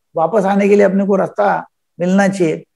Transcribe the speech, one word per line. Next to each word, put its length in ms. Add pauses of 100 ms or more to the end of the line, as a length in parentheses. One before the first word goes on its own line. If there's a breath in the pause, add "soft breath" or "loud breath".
(160)
वापस 280
आने 240
के 60
लिए 100
अपने 220
को 100
रास्ता 520 (320)
मिलना 280
चाहिए, 360 (120)